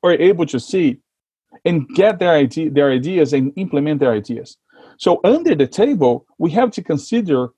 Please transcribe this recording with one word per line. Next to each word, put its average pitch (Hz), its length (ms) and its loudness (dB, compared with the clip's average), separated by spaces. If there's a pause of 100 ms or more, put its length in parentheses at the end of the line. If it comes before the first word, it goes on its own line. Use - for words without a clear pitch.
were 175 120 4
able 170 320 2
to 127 140 -4
see 160 380 -2 (640)
and 165 320 -2
get 190 220 2
their 175 140 2
idea, 151 380 0
their 143 220 2
ideas 143 400 0
and 139 240 -2
implement 151 440 -4
their 127 120 2
ideas. 110 440 -8 (400)
So - 280 0
under 294 300 2
the 143 120 2
table, 190 580 0 (140)
we 160 140 -2
have 233 200 0
to 190 100 -10
consider 151 760 -2